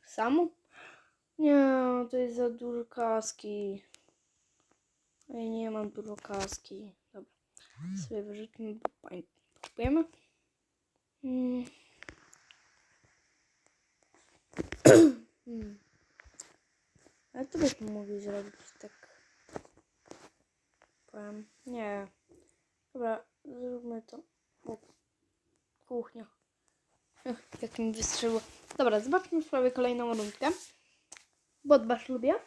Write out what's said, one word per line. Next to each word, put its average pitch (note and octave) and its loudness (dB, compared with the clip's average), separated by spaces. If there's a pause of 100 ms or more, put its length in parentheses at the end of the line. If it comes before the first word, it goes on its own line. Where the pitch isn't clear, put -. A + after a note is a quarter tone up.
Samo? C#4+ 2 (880)
Nie, D4 6 (540)
to B3+ -2
jest B3 0
za A#3+ 0
dużo A#3+ -6
kaski. G#3+ -4 (1500)
Ja A#3 -8
nie A3+ -4
mam G#3+ -6
dużo G#3+ -12
kaski. G3 -10 (180)
Dobra. G3+ -20 (800)
Sobie G#3 -6
wyrzućmy, G#3+ -12
bo - -10
pań-, F3+ -14 (400)
kupujemy. C#4 0 (1200)
Mm. B3+ -4 (3250)
<clears throat> - 12 (200)
Hmm. G#3+ -12 (1500)
Ale C4+ -10
to - -8
byśmy B3 0
mogli G#3 -10
zrobić G3+ -10 (260)
tak. - -20 (2000)
Powiem. G#3+ -18 (180)
Nie. G#3 -8 (840)
Dobra, A3+ -4 (200)
zróbmy A#3+ -10
to. C4 -20 (440)
O. - -12 (1080)
Kuchnia. A#3 -8 (1000)
Ech, A#3+ -8 (140)
jak A3+ -10
mi A3+ -2
wystrzeliło. A3+ -2 (380)
Dobra, A3 4
zobaczmy D#4+ 0
sobie B3+ 2
kolejną B3 -2
rundkę. G#3+ -4 (1160)
Bo C#4+ 8
dbasz A3+ -2
lubię. B3+ 2 (120)